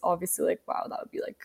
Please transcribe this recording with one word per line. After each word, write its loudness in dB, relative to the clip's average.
obviously 2
like, 2
"Wow, 0
that -6
would -12
be, -4
like, -8